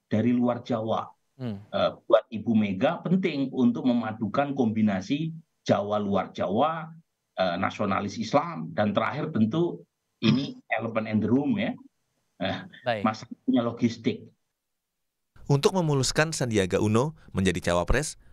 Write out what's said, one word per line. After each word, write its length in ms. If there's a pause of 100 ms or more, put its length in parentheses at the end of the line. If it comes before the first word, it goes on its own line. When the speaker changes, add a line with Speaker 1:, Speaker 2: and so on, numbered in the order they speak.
Speaker 1:
dari 240
luar 320
Jawa. 400 (320)
Speaker 2:
Hmm. 320
Speaker 1:
Eh, 240 (160)
buat 240
Ibu 200
Mega 480
penting 520
untuk 360
memadukan 680
kombinasi 760 (320)
Jawa 380
luar 340
Jawa, 540 (480)
eh, 180
nasionalis 600
Islam, 580
dan 160
terakhir 400
tentu 560 (320)
ini 480
elephant 400
in 160
the 80
room 240
ya. 160 (720)
Eh, 160 (240)
Speaker 2:
Baik. 240
Speaker 1:
Mas 160
Sandi 240
punya 160
logistik. 640 (1200)
Speaker 3:
Untuk 240
memuluskan 640
Sandiaga 480
Uno 320 (160)
menjadi 400
cawapres, 480 (140)